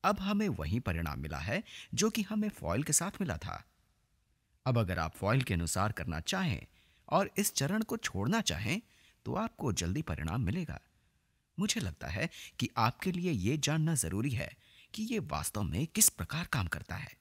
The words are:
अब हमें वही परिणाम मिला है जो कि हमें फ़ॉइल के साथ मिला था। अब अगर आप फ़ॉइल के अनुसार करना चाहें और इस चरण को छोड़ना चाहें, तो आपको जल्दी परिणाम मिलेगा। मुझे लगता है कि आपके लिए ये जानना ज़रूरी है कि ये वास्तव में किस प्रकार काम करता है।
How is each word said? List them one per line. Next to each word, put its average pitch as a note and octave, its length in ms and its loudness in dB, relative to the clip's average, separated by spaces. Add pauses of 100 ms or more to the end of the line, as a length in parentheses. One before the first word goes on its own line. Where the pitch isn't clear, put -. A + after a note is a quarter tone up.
अब G3 160 4
हमें G3+ 280 2
वही F2+ 320 0
परिणाम D#2+ 400 -2
मिला D2 180 -6
है A2 240 -2 (320)
जो G3+ 160 4
कि G#3+ 120 -2
हमें G#3+ 260 -2
फ़ॉइल G2 340 -2
के D3+ 100 -2
साथ F3 180 2 (100)
मिला B2 160 -2
था। E2+ 280 -10 (1000)
अब B2 120 4
अगर F2+ 200 2
आप D#2+ 160 -2
फ़ॉइल A#2 280 4
के G2+ 120 0
अनुसार F#2 380 2
करना E2 280 -4
चाहें E3 460 0 (420)
और F#3 300 2
इस - 160 2
चरण G#3+ 280 2
को A3+ 140 -4
छोड़ना D3+ 440 0
चाहें, A#2 420 -2 (420)
तो A#2 100 -4
आपको - 380 -2
जल्दी F2+ 300 0
परिणाम D#2+ 380 -2
मिलेगा। B2 400 -2 (760)
मुझे G#3+ 220 0
लगता D#2+ 280 -6
है B2+ 220 -2 (280)
कि - 180 0
आपके A#2+ 360 2
लिए F3 180 0
ये A#2+ 280 2
जानना D#3 360 4
ज़रूरी A2 360 0
है - 260 -4 (380)
कि G#3+ 80 -4
ये A3+ 160 -2
वास्तव G#2 440 -2
में G2+ 240 0
किस - 220 6
प्रकार - 360 -2
काम G2+ 220 0
करता - 300 -4
है। - 240 -10